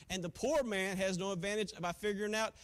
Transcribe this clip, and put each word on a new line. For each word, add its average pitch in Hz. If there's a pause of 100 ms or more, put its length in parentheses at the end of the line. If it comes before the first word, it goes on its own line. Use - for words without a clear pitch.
(100)
and 185
the 175
poor 277
man 196
has 190
no 190
advantage 202
by 175
figuring 208
out 220 (120)